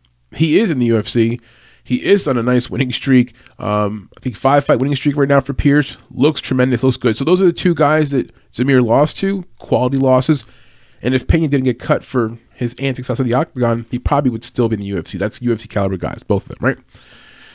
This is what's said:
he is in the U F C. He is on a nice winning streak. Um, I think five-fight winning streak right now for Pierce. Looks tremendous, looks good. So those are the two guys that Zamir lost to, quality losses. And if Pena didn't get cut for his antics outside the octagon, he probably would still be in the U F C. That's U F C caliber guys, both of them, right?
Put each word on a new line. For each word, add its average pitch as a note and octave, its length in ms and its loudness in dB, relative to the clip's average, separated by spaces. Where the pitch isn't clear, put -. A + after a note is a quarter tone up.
he D#3+ 260 2
is A3 100 2
in D3 80 -2
the B2 80 0
U A#2 140 2
F G#2 80 -4
C. A#2 320 0
He - 220 -2
is F#3 220 2
on B2+ 100 0
a A2+ 60 -2
nice B2 260 0
winning B2+ 220 -4
streak. B2+ 420 2
Um, G#2 580 -4
I - 40 -20
think A#2+ 160 -8
five-fight C#3 420 2
winning C#3 180 0
streak C#3+ 220 -2
right C#3+ 100 2
now C#3 120 4
for C3+ 160 -4
Pierce. C#3+ 420 0
Looks C#3+ 300 0
tremendous, B2+ 420 0
looks C3 120 2
good. A2+ 220 -2
So C3+ 80 -6
those F3+ 160 2
are G3 40 4
the E3+ 80 4
two F3 200 0
guys D3+ 380 2
that C#3 200 -2
Zamir B2+ 320 2
lost C3 320 2
to, G3 280 -4
quality B2+ 400 -2
losses. C3 460 2
And B2+ 140 0
if B2+ 120 -2
Pena D#3+ 200 2
didn't C3+ 160 0
get B2+ 160 0
cut - 240 -2
for A#2 340 -4
his A#2+ 240 -6
antics C3 320 -6
outside B2+ 140 -2
the A#2+ 100 0
octagon, A#2+ 560 -2
he B2+ 80 -4
probably C#3 320 0
would A2+ 140 -2
still A#2 260 -2
be A2 60 0
in G2+ 60 -6
the G2+ 40 -8
U G2 140 -4
F D#2+ 80 -8
C. G2+ 100 -8
That's G2+ 240 -4
U A#2+ 100 0
F A2 100 -2
C - 60 -16
caliber G2 300 -2
guys, - 240 -8
both G2+ 220 -2
of - 60 -20
them, - 120 -16
right? - 160 -2